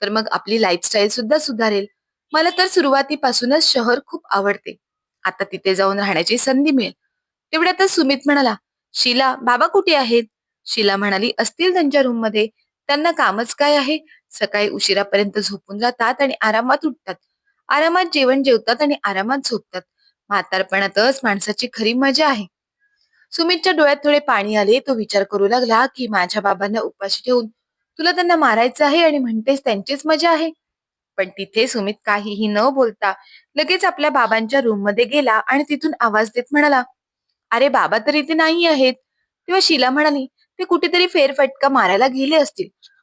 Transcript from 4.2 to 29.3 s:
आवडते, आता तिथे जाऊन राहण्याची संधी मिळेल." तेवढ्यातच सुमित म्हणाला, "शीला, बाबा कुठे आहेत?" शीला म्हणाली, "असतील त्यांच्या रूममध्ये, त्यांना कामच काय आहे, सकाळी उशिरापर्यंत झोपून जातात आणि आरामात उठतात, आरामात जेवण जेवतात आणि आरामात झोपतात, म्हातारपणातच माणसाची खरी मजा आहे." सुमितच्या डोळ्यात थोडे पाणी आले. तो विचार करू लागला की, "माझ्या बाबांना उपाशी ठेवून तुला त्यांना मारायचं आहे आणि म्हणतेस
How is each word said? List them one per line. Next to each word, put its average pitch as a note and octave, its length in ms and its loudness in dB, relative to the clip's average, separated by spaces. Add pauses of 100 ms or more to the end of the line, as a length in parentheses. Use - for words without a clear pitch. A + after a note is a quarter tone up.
आवडते, G3 440 -2 (480)
आता F#3 200 -6
तिथे F#3+ 320 -4
जाऊन G3 240 0
राहण्याची F#3 380 -2
संधी C#4 340 2
मिळेल." B3+ 220 0 (600)
तेवढ्यातच F4+ 380 2
सुमित C#4 340 2
म्हणाला, C#4 300 2 (380)
"शीला, B3+ 440 0
बाबा B3 300 2
कुठे F4+ 280 2
आहेत?" A#3 280 2 (440)
शीला G3+ 280 0
म्हणाली, G3+ 440 -2
"असतील E4+ 340 0
त्यांच्या D4 300 2
रूममध्ये, A3+ 440 -2 (420)
त्यांना D4+ 240 0
कामच A#3 420 -2
काय D4 220 2
आहे, C#4+ 200 0 (340)
सकाळी G#3 380 -2
उशिरापर्यंत G3+ 680 -2
झोपून G3 400 -8
जातात A#3+ 420 -2
आणि C4+ 200 0
आरामात A#3 440 0
उठतात, A3 300 -8 (540)
आरामात E4+ 440 2
जेवण C4+ 300 2
जेवतात A#3+ 380 0
आणि C#4+ 220 0
आरामात G#3 420 -4
झोपतात, F#3 360 -8 (480)
म्हातारपणातच G3 920 0
माणसाची G#3+ 500 -4
खरी A3 220 -2
मजा C#4 320 2
आहे." A3 180 -2 (880)
सुमितच्या E4+ 400 0
डोळ्यात D4 300 2
थोडे D4 160 2
पाणी G#3+ 360 -2
आले. G#3 240 4
तो C4+ 160 -4
विचार G#3 280 -2
करू G3 240 0
लागला A#3 400 2
की, B3+ 200 -8
"माझ्या G3+ 340 -2
बाबांना G3+ 400 -2
उपाशी - 440 -8
ठेवून B3 220 0 (520)
तुला E4 120 0
त्यांना F4 240 0
मारायचं B3 500 2
आहे D4 180 2
आणि D#4 140 2
म्हणतेस B3 480 -2